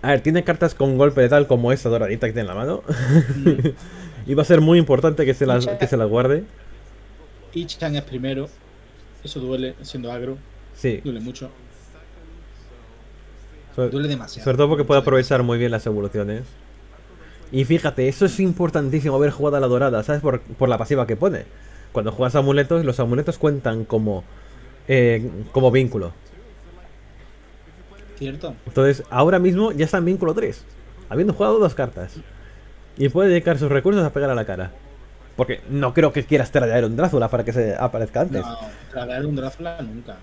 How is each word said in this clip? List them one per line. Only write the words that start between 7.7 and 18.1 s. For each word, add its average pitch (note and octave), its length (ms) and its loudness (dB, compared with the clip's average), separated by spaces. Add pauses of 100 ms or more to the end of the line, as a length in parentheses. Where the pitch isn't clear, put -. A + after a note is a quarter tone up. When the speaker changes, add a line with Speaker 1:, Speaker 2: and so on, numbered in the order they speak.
Speaker 2:
es C#3+ 60 -6
primero. C3+ 460 -6 (760)
Eso D3 180 -12
duele, C3 420 -6
siendo A#2+ 300 -12
agro. B2+ 240 -8 (380)
Speaker 1:
Sí. A2+ 300 -4
Speaker 2:
Duele A#2+ 160 -8
mucho. B2+ 300 -14 (2250)
Speaker 1:
Sobre, B2 140 -2
Speaker 2:
Duele C#3 180 -4
demasiado. B2+ 360 -8
Speaker 1:
sobre C3 120 0
todo C#3+ 120 4
porque D3 160 2
puede C#3+ 160 4
Speaker 2:
Mucho C#3 80 0
Speaker 1:
aprovechar C3 340 2
muy A#2+ 140 0
bien A#2+ 140 0
las A2 160 -4
evoluciones. G#2 560 -4 (1120)
Y C3 120 0
fíjate, C#3 440 0
eso D#3+ 180 2